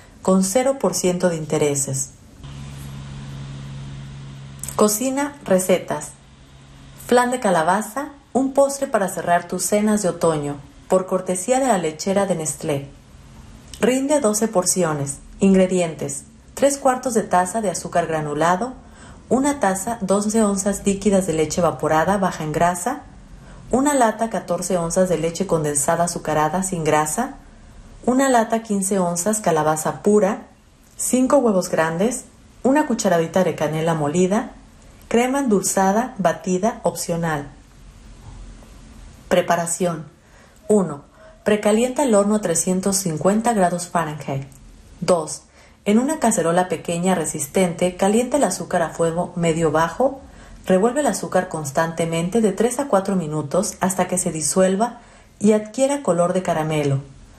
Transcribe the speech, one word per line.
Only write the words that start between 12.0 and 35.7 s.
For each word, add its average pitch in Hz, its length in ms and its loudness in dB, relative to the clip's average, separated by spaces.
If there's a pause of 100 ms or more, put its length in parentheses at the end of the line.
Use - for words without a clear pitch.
de 185 80 0
Nestlé. 156 560 -4 (920)
Rinde 269 380 2
doce 220 300 2
porciones. 165 720 -2 (200)
Ingredientes: 180 840 2 (300)
tres 277 220 2
cuartos 254 380 0
de 220 80 2
taza 185 380 0
de 202 100 -2
azúcar 170 380 -2
granulado, 160 640 0 (560)
una 285 300 2
taza, 196 420 -2
doce 202 420 0
onzas 196 420 0
líquidas 196 420 2
de 165 60 -2
leche 156 280 0
evaporada 160 580 2
baja 180 260 -2
en 151 80 -4
grasa, 180 500 0 (680)
una 277 240 2
lata, 226 340 2
catorce 180 480 -4
onzas 175 320 0
de 165 100 0
leche 165 280 -2
condensada 160 580 0
azucarada 156 580 0
sin 170 220 -4
grasa, 156 520 0 (680)
una 262 240 4
lata, 226 340 2
quince 202 360 -2
onzas 180 420 0
calabaza 156 640 0
pura, 208 460 2 (480)
cinco 254 420 2
huevos 208 320 2
grandes, 170 540 0 (380)
una 294 240 4
cucharadita 180 580 2
de 160 100 0
canela 160 400 -2
molida, 180 560 0 (580)
crema 254 300 2
endulzada, 208 800 2